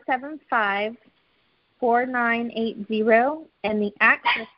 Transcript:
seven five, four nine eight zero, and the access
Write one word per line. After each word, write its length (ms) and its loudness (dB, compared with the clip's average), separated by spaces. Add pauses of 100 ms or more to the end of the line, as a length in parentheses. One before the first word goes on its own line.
seven 420 -6
five, 480 -2 (840)
four 280 2
nine 480 -2
eight 340 -6
zero, 560 2 (200)
and 180 -2
the 180 -2
access 460 2 (120)